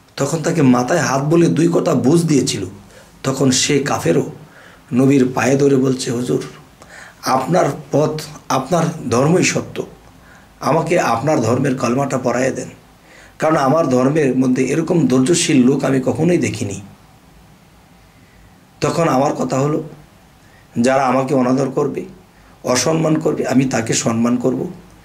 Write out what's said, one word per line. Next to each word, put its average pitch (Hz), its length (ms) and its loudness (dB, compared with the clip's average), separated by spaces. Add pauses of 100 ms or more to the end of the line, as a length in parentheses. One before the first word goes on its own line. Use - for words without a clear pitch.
(180)
তখন 147 260 -2
তাকে 170 200 0
মাথায় 131 380 4
হাত 131 220 -2
বুলিয়ে 156 300 2
দুই 170 200 2
কথা 170 220 0
বুঝ 131 280 2
দিয়েছিল। 113 440 0 (560)
তখন 135 280 0
সে 139 280 0
কাফেরও 123 520 -2 (600)
নবীর 131 420 4
পায়ে 127 220 0
ধরে 139 200 4
বলছে, 127 340 0
"হুজুর, 127 320 -4 (800)
আপনার 156 420 0 (280)
পথ, 151 280 0 (280)
আপনার 156 640 -2
ধর্মই 147 340 2
সত্য, - 420 -4 (720)
আমাকে 165 400 0
আপনার 131 400 0
ধর্মের 127 380 0
কলমাটা 131 400 -2
পরাইয়া 123 320 -2
দেন, 90 180 -10 (720)
কারণ 156 180 2
আমার 135 300 2
ধর্মের 131 500 2
মধ্যে 131 280 0
এরকম 156 420 0
ধৈর্যশীল 131 600 2
লোক - 180 2
আমি 135 200 0
কখনোই 160 340 0
দেখিনি।" 104 420 -4 (2000)
তখন 151 280 0
আমার 143 260 0
কথা 131 240 -4
হলো, 151 240 -2 (1000)
"যারা 131 260 2
আমাকে 131 280 0
অনাদর 131 360 2
করবে, 135 340 -4 (600)
অসম্মান 156 540 0
করবে, - 280 -2
আমি 131 180 2
তাকে 113 280 -2
সম্মান 120 440 0
করব, 131 340 -2 (340)